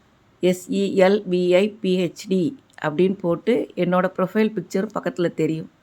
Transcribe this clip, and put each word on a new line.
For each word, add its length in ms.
எஸ் 320
இ 20
எல் 560
வி 260
ஐ 140
பி 360
ஹெச் 220
டி 300
அப்படின்னு 360
போட்டு 580
என்னோட 420
ப்ரொஃபைல் 360
பிக்சர் 360
பக்கத்துல 340
தெரியும். 380